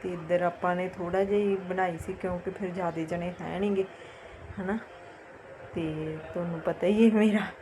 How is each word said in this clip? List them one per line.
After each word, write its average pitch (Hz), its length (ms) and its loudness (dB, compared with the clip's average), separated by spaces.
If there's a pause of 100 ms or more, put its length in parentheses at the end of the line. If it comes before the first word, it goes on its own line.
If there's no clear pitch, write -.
ਤੇ 185 100 -2
ਇੱਧਰ 170 280 2
ਆਪਾਂ 180 340 2
ਨੇ 180 120 0
ਥੋੜ੍ਹਾ 180 360 0
ਜਿਹਾ 202 160 4
ਹੀ 202 160 4
ਬਣਾਈ 180 420 0
ਸੀ, 190 160 -6
ਕਿਉਂਕਿ 180 380 -4
ਫਿਰ 185 180 -4
ਜ਼ਿਆਦਾ 170 320 -2
ਜਣੇ 175 400 -2
ਹੈ 165 180 -4
ਨੀ 208 100 2
ਗੇ, 190 160 2 (720)
ਹੈ 190 40 -4
ਨਾ। 202 160 0 (960)
ਤੇ 156 420 -4 (160)
ਤੁਹਾਨੂੰ 170 260 -4
ਪਤਾ - 280 0
ਹੀ 226 220 10
ਹੈ 220 60 4
ਮੇਰਾ। 214 260 6 (200)